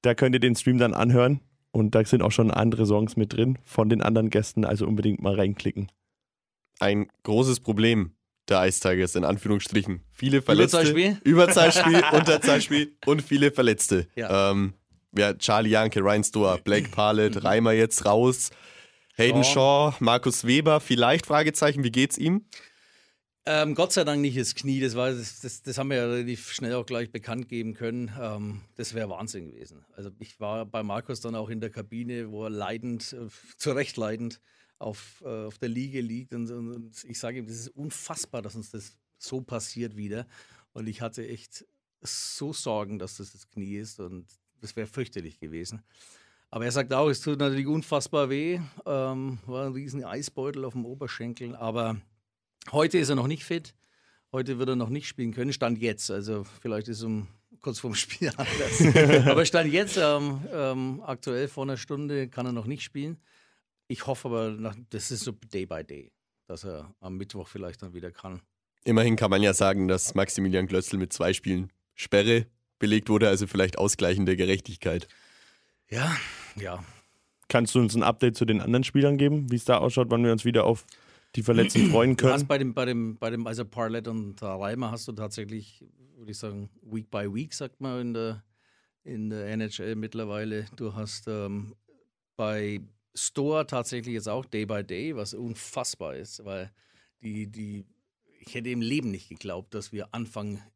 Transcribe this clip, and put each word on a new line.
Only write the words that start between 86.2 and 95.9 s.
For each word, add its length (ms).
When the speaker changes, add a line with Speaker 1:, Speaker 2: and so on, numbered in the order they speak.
Speaker 3:
ich 80
sagen, 300
Week 300
by 220
Week, 200
sagt 280
man 200
in 120
der, 300
in 260
der 180
N 140
H 220
L 120
mittlerweile. 720
Du 200
hast, 320
ähm, 480
bei 460
Stoa 460
tatsächlich 520
jetzt 120
auch 180
Day 200
by 180
Day, 320
was 180
unfassbar 840